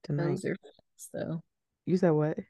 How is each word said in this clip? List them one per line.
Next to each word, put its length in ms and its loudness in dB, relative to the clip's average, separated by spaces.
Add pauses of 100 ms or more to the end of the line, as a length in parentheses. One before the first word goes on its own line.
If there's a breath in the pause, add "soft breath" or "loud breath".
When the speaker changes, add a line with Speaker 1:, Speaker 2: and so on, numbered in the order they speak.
Speaker 1:
Tonight. 300 -2
Speaker 2:
Those 120 -4
are 100 -2
facts, 580 -20
though. 280 -6 (440)
Speaker 1:
You 120 2
said 140 6
what? 260 2 (120)